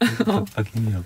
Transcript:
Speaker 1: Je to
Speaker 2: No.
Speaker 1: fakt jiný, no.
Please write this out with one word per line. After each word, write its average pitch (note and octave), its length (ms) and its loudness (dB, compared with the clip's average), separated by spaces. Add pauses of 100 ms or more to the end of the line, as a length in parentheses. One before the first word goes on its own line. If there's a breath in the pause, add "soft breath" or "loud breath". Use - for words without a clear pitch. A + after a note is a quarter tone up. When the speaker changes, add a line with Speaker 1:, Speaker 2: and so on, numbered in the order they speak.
(120)
Speaker 1:
Je G3+ 140 0
to G#3 60 0
Speaker 2:
No. G#3 140 2
Speaker 1:
fakt A2 300 -4
jiný, A2+ 180 0
no. F2+ 120 -2